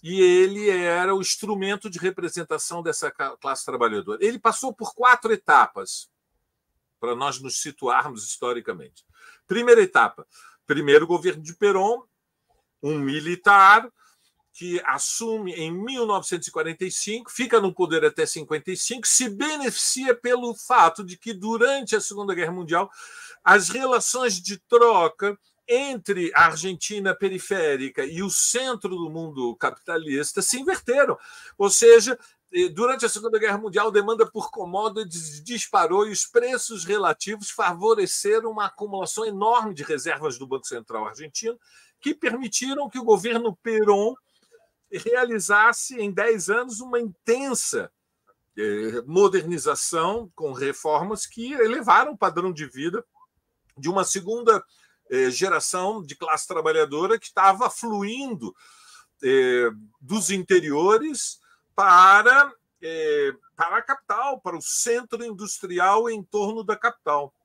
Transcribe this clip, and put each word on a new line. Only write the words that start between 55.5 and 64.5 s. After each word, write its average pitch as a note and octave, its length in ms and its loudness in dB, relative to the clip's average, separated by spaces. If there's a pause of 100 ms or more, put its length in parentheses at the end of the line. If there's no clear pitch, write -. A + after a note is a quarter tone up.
de D3 140 -16
classe D#3 320 -4
trabalhadora D#3+ 720 0
que - 80 -16
estava G3 420 4
fluindo, G#3+ 840 -8 (640)
eh, B2+ 480 2 (320)
dos F#3 300 -4
interiores F#3 1080 0 (360)
para, G3+ 760 8 (300)
eh, D3+ 500 -2 (240)
para E3+ 220 -2
a A3+ 60 -2
capital, B3 580 -4
para E3+ 160 -8